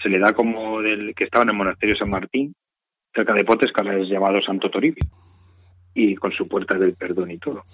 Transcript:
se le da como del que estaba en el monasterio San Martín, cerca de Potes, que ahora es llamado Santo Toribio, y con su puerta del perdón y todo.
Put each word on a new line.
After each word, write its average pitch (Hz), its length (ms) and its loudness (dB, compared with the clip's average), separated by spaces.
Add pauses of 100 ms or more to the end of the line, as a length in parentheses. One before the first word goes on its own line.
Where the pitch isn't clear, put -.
se 107 60 -2
le 95 100 2
da 104 140 6
como 110 480 -2
del 107 340 -2
que 101 100 -2
estaba 117 200 2
en 113 60 4
el 104 60 0
monasterio 101 400 0
San 101 140 -2
Martín, 120 440 -4 (600)
cerca 110 180 0
de 101 120 4
Potes, 113 280 4
que - 80 0
ahora 98 200 0
es 92 80 -4
llamado 98 320 2
Santo 98 300 -2
Toribio, 151 340 0 (880)
y 101 200 2
con - 180 -4
su - 160 -6
puerta 95 300 -4
del 92 160 2
perdón 90 380 -6
y 85 60 -14
todo. 117 360 -8